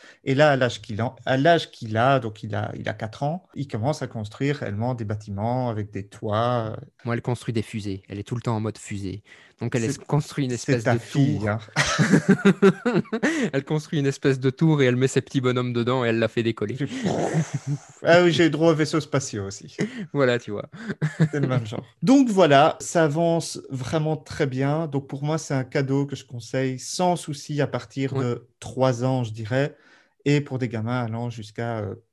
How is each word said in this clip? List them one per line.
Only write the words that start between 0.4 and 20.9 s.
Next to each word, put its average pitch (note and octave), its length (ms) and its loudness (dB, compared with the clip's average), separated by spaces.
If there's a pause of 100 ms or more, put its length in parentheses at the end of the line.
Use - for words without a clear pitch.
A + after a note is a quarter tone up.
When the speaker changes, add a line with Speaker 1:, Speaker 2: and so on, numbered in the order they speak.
Speaker 1:
à C3+ 40 4
l'âge B2+ 280 0
qu'il G#2+ 180 -6
en, - 140 -4 (100)
à C3 120 2
l'âge D#3+ 340 2
qu'il A2 260 -6
a, C3 220 4
donc A2 240 -8
il G#2 100 -8
a, G#2 220 -4
il - 120 -8
a A2 60 -4
quatre A2 300 -8
ans, D#3+ 320 -6
il C#3 120 -6
commence C3+ 360 -4
à A#2+ 40 -8
construire C3+ 500 -4
réellement A2+ 360 -4
des A2+ 120 -6
bâtiments G#2+ 640 -4
avec G#2 200 -6
des G2+ 160 -10
toits. A2 720 -2 (260)
Speaker 2:
Moi, A#2 120 -2
elle A#2 80 -6
construit B2 300 -4
des A2 100 -2
fusées. G2+ 460 -8
Elle G2+ 100 -10
est G2+ 40 -10
tout B2+ 120 -6
le A#2 60 -6
temps A#2+ 140 0
en G#2+ 40 -2
mode G#2+ 180 -4
fusée. G2 460 -10 (360)
Donc, A#2+ 160 -4
elle A#2 80 2
Speaker 1:
C'est, C3+ 180 -4
Speaker 2:
est-, - 40 -20
construit D3 400 -2
une B2+ 60 -4
Speaker 1:
c'est B2 220 -2
Speaker 2:
espèce A#2 100 0
Speaker 1:
ta A#2+ 120 4
Speaker 2:
de A#2 40 0
Speaker 1:
fille, A#2+ 400 0
Speaker 2:
tour. G#2 100 -2
Speaker 1:
hein. A2 160 -2
Speaker 2:
<laughs> G3+ 1900 2
Elle C3+ 100 -2
construit D3+ 360 -2
une C#3 60 0
espèce C#3 340 2
de C3 100 2
tour D#3 320 4
et C3 40 6
elle B2 100 4
met C3 120 2
ses C3 140 2
petits C3+ 200 -2
bonhommes B2 320 0
dedans A#2+ 320 2
et A#2 40 2
elle A2+ 100 2
la A2 80 2
fait A#2 160 -2
décoller. A2 320 -2
Speaker 1:
Puis, C#3 140 -6 (1160)
ah F3 200 8
oui, F3 80 6
j'ai D#3 180 4
droit D#3+ 220 4
aux D#3 40 4
vaisseaux D#3 240 0
spatiaux B2 460 -4
aussi. - 320 -14 (340)
Speaker 2:
Voilà, B2 280 2
tu - 120 -10
vois. - 180 -8 (640)